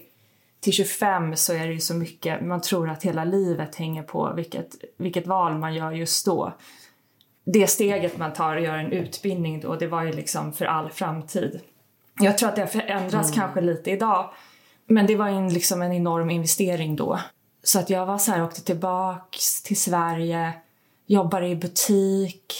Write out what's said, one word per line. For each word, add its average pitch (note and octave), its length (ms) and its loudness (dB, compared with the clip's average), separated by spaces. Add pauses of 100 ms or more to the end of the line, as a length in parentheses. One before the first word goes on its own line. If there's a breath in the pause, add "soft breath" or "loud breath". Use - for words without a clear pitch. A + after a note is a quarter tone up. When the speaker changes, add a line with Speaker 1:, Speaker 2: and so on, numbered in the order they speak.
(600 soft breath)
Speaker 1:
till G3+ 120 2
tjugofem F#3 640 0
så - 160 0
är D#3+ 140 -2
det E3 60 -2
ju E3 80 -4
så E3+ 140 -2
mycket, E3 480 -4
man F3 180 -2
tror E3+ 300 0
att D#3 120 -8
hela D#3+ 220 0
livet F3 500 0
hänger D#3+ 280 -6
på D#3 340 -4
vilket, - 380 -8 (220)
vilket F3 300 -4
val F3 320 2
man D#3+ 160 -2
gör D#3+ 180 -4
just E3 340 -2
då. F#3 260 0 (920 soft breath)
Det G3+ 220 6
steget F#3+ 520 0
man D#3 140 -4
tar D#3 240 0
och E3+ 60 0
gör D#3+ 160 -2
en D#3+ 140 -2
utbildning E3+ 680 -4
då, D#3+ 160 -4
det E3 100 -2
var D#3+ 180 -2
ju D#3+ 80 -2
liksom D3+ 400 -4
för - 120 -4
all D#3+ 260 0
framtid. E3 680 -4 (600)
Jag G3+ 180 6
tror A3+ 100 2
att G3+ 80 -2
det G#3 60 0
har F3+ 60 -2
förändrats G3 600 -2
Speaker 2:
Mm. D3+ 120 2
Speaker 1:
kanske F#3 200 0
lite F3 300 0
idag, G3 400 0 (560 loud breath)
men G#3 200 6
det G#3+ 100 6
var G#3 120 2
en, F#3+ 260 2
liksom F3 280 2
en F3 100 0
enorm E3+ 380 2
investering E3 680 0
då. - 240 -2 (420)
Så - 160 2
att F3+ 120 -2
jag F#3 160 0
var G3+ 120 -2
så G#3 140 0
här, E3+ 120 2
åkte - 200 -10
tillbaks F#3 1000 -2
till - 180 -2
Sverige, E3+ 720 0 (540 soft breath)
jobbade F#3 420 4
i F3 80 0
butik, G3 1040 2